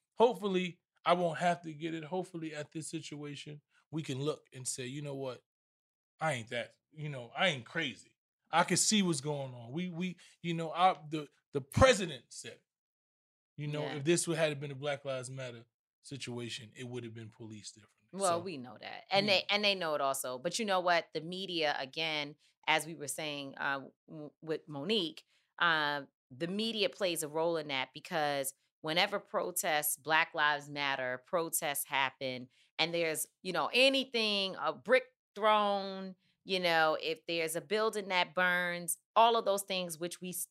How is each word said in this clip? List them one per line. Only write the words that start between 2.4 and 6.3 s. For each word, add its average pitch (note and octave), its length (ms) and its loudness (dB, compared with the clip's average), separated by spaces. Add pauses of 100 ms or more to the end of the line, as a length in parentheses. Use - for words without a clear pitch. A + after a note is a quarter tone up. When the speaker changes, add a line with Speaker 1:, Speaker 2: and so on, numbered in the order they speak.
Speaker 1:
at D3 160 -8
this D#3+ 180 -8
situation, D3 720 -10 (300)
we D#3 140 -2
can C3 160 -4
look C#3+ 220 -2 (120)
and B2+ 140 -8
say, B2+ 180 -6
"You C#3 160 -8
know C#3+ 140 -8
what? C3 260 -8 (800)
I D#3 140 2